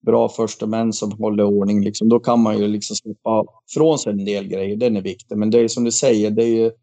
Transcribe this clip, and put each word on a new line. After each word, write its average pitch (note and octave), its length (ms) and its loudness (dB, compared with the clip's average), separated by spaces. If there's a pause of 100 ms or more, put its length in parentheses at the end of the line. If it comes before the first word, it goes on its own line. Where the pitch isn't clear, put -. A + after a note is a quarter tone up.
bra A#2 220 4
första A2+ 380 -6
män A2 260 -2
som G#2 200 -6
håller G#2 320 0
ordning, G2+ 400 2
liksom, G#2+ 240 0
då A#2 120 4
kan A#2+ 220 2
man G#2+ 160 0
ju G#2 100 0
liksom G#2 280 -6
släppa G#2+ 480 -2 (300)
från D#3 240 2
sig G#2+ 140 -6
en G2 120 -4
del G2+ 240 -4
grejer. G2 280 -4
Den A#2 200 0
är F#2+ 60 -4
viktig. G2 360 -10
Men G#2+ 120 0
det A#2 80 4
är A2+ 100 4
som A#2+ 160 -2
du A#2 80 0
säger, G#2+ 380 2
det A2+ 140 0
är A#2 180 2
ju A2+ 80 2 (120)